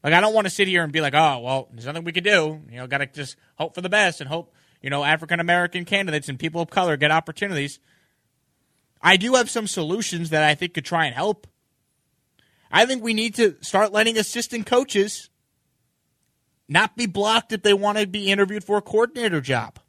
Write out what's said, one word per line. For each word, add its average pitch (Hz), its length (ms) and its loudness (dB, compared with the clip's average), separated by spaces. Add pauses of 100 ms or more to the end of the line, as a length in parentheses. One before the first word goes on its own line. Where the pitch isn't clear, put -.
Like, 151 100 2
I 175 80 6
don't 214 120 2
wanna 202 160 2
sit 196 180 0
here 180 160 0
and 147 80 -6
be 156 100 0
like, 143 120 0
"Oh, 147 260 4
well, 131 320 -4
there's 117 140 -16
nothing 156 180 -8
we 170 100 -6
could 175 100 -2
do. 156 440 2
You 117 100 -18
know, 127 100 -12
gotta 139 180 -2
just 139 300 -12 (200)
hope 156 200 -6
for 180 60 -10
the 180 80 -6
best 196 320 2
and 135 60 -12
hope, 165 240 -8 (300)
you 135 80 -10
know, 143 140 -2
African-American 170 840 0
candidates 175 440 -2
and 131 100 -8
people 165 220 -6
of 160 100 -6
color 175 260 2
get 151 140 2
opportunities." 160 680 -2 (1200)
I 185 140 8
do 240 180 2
have 247 140 2
some 220 160 -4
solutions 170 640 -4
that 156 140 2
I 151 100 4
think 170 220 -6
could 151 100 -6
try 165 200 0
and 120 100 -6
help. 185 320 -4 (1200)
I 208 140 6
think 254 160 -4
we 226 140 -2
need 220 200 -2
to 214 260 4
start 202 300 0
letting 220 260 2
assistant 226 500 -4
coaches 214 600 0 (1400)
not 185 280 2
be 233 120 -2
blocked 208 440 0
if 208 120 -6
they 208 100 6
wanna 208 340 0
be 196 240 -4
interviewed 202 320 0
for 208 140 0
a 202 40 0
coordinator 220 600 0
job. 120 480 -4